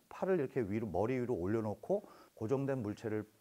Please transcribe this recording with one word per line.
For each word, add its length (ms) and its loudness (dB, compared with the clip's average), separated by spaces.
팔을 320 0
이렇게 220 0
위로, 260 0
머리 320 2
위로 140 0
올려놓고 720 0
고정된 460 0
물체를 480 -4